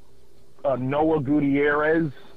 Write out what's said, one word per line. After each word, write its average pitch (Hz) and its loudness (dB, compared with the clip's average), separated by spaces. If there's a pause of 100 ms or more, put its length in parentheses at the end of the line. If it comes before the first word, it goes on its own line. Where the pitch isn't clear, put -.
(640)
uh, 135 0
Noah 147 2
Gutierrez, 147 2 (240)